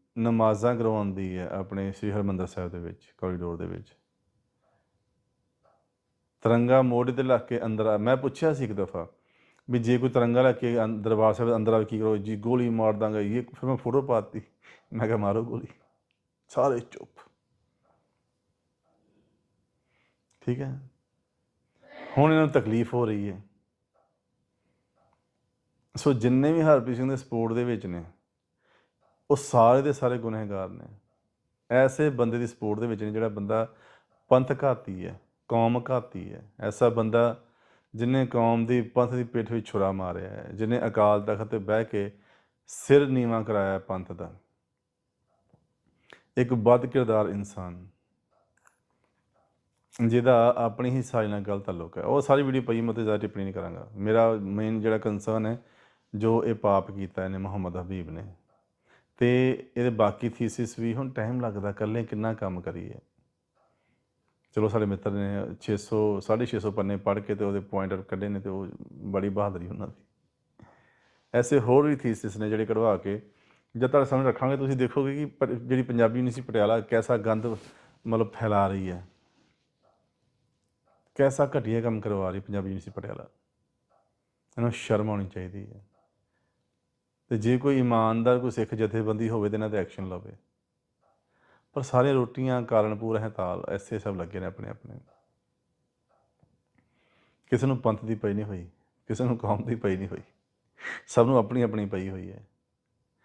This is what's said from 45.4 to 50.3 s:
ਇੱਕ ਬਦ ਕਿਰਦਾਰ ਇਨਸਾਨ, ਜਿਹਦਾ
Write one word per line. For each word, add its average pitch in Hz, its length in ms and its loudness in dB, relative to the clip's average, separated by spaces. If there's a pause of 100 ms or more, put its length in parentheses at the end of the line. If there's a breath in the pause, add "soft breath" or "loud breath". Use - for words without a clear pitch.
ਇੱਕ 123 180 2
ਬਦ 120 320 6
ਕਿਰਦਾਰ 113 400 2
ਇਨਸਾਨ, 92 640 -8 (2250)
ਜਿਹਦਾ 120 500 6